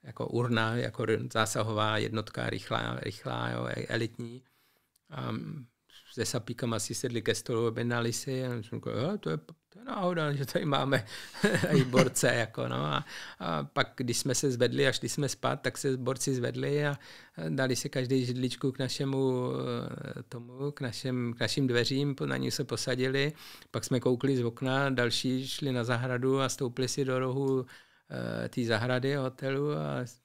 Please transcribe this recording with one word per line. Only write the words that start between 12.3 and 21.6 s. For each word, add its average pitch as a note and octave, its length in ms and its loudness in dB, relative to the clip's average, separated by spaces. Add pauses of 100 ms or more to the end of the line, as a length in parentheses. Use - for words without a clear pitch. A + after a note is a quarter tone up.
jako, A#2+ 340 0
no. B2 80 -2
A, D3 300 0 (340)
a - 240 -2
pak, C3+ 320 0
když A#2+ 220 0
jsme C3 180 2
se C#3 160 2
zvedli B2 360 4
a C3 40 4
šli - 180 -2
jsme C#3+ 200 0
spát, B2+ 320 -2
tak - 160 -2
se C3+ 200 0
borci C3 380 0
zvedli B2+ 500 0
a, C#3+ 60 2
a C#3 60 -4 (520)
dali C3+ 260 2
si - 140 -4
každý B2+ 360 2
židličku B2+ 460 0
k - 80 -8
našemu, C3 720 0 (680)
eh, - 40 -10
tomu, B2 480 -8
k C#3+ 100 -8
našem, B2 560 -2
k - 20 -20
našim C3 280 2